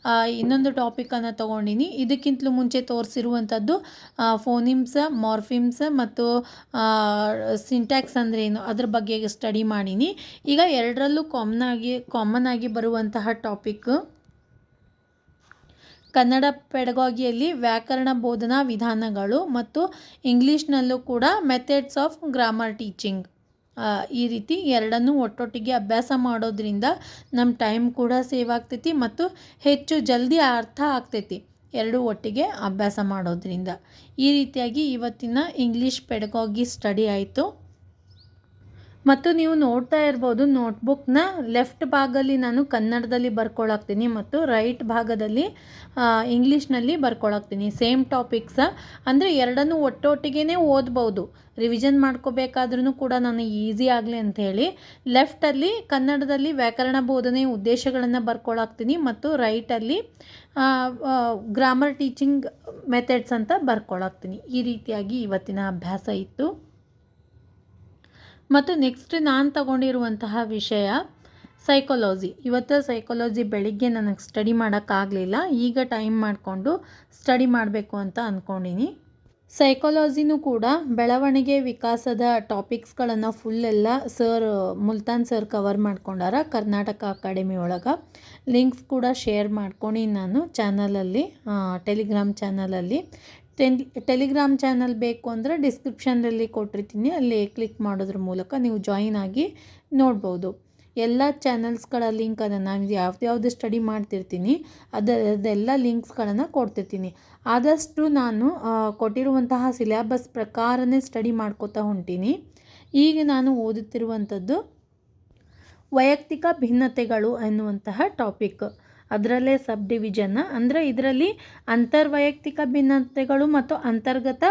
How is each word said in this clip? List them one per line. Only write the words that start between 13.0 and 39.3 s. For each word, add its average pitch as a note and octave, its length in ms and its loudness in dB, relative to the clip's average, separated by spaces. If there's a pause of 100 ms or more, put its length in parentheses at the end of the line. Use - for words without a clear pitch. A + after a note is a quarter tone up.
ಟಾಪಿಕ್ A3 800 -4 (2000)
ಕನ್ನಡ C4 400 4
ಪೆಡಗಾಗಿಯಲ್ಲಿ B3+ 1000 -2
ವ್ಯಾಕರಣ A#3+ 600 -2
ಬೋಧನಾ A#3+ 480 0
ವಿಧಾನಗಳು A3 840 -2
ಮತ್ತು D4 480 -2 (320)
ಇಂಗ್ಲಿಷ್‌ನಲ್ಲೂ C4 720 2
ಕೂಡ B3 240 -2 (220)
methods C#4 480 0
of D#4 380 -2
grammar A3+ 500 -2
teaching. F#3+ 460 -6 (500)
ಆ, G#3+ 340 -2
ಈ A#3+ 160 0
ರೀತಿ A3+ 260 -4
ಎರಡನ್ನೂ B3 600 2
ಒಟ್ಟೊಟ್ಟಿಗೆ A#3 580 -2
ಅಭ್ಯಾಸ A3+ 440 0
ಮಾಡೋದ್ರಿಂದ A3 680 -2 (500)
ನಮ್ಮ A#3+ 200 2
ಟೈಮ್ A#3 400 0
ಕೂಡ B3 280 0
ಸೇವ್ B3 280 -2
ಆಗ್ತೈತಿ A#3+ 420 -4
ಮತ್ತು D4+ 460 -2 (220)
ಹೆಚ್ಚು C#4+ 400 2
ಜಲ್ದಿ B3 380 2
ಅರ್ಥ B3 480 2
ಆಗ್ತೈತಿ A3+ 580 -4 (300)
ಎರಡೂ A#3 280 0
ಒಟ್ಟಿಗೆ A3 420 -2
ಅಭ್ಯಾಸ G3+ 600 -2
ಮಾಡೋದ್ರಿಂದ. F#3 640 -4 (520)
ಈ C4+ 120 4
ರೀತಿಯಾಗಿ C4+ 600 0
ಇವತ್ತಿನ A#3+ 460 -4 (200)
ಇಂಗ್ಲಿಷ್ A#3+ 440 0
ಪೆಡಗಾಗಿ A3 640 -2
ಸ್ಟಡಿ G#3+ 420 0
ಆಯ್ತು. G3+ 580 -2 (1400)
ಮತ್ತು C#4 240 6